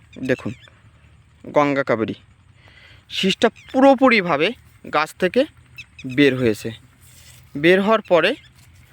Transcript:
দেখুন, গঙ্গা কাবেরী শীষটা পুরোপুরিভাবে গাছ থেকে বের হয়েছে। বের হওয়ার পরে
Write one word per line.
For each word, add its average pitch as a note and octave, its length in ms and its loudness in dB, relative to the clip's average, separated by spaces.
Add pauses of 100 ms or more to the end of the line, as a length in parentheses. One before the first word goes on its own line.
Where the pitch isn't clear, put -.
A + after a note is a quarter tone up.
(320)
দেখুন, A#2 220 -4 (920)
গঙ্গা C#3+ 400 0
কাবেরী A2 320 -4 (920)
শীষটা - 380 -2 (240)
পুরোপুরিভাবে A#3 760 2 (460)
গাছ D3+ 200 -2
থেকে F#3 260 -2 (760)
বের C#3 240 4
হয়েছে। A2+ 280 -2 (880)
বের E3 240 4
হওয়ার G#3+ 220 0
পরে F3 280 0 (640)